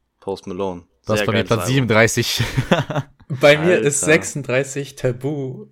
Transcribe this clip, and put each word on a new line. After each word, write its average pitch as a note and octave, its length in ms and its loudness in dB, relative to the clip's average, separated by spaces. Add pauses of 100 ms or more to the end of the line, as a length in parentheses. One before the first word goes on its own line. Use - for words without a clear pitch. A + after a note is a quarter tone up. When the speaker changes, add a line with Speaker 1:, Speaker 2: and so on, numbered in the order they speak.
(220)
Speaker 1:
Post F#2+ 260 -8
Malone. F#2 360 -6 (220)
Speaker 2:
Das G#2+ 120 -2
Speaker 1:
Sehr G#2 60 0
Speaker 2:
ist - 20 -4
bei A2 60 0
mir A2 80 2
Speaker 1:
geiles - 80 -2
Speaker 2:
Platz A#2 140 0
Speaker 1:
Album. A#2 120 -2
Speaker 2:
siebenunddreißig. A#2 760 2
<laughs> - 60 -8 (840)
Speaker 3:
Bei D3 180 6
mir E3+ 220 2
ist C#3 240 -2
Speaker 1:
Alter. D3+ 100 4
Speaker 3:
sechsunddreißig C#3 840 -2
Tabu. C#3 760 -6